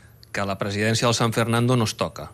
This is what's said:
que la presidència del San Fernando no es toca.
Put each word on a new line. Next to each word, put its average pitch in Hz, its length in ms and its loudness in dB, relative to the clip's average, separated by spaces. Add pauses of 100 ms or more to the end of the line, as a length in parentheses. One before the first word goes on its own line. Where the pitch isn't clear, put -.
(340)
que 101 120 -2
la 98 140 -4
presidència 107 480 0
del 117 80 2
San 117 180 0
Fernando 120 440 2
no 113 100 2
es - 80 -6
toca. 80 380 -6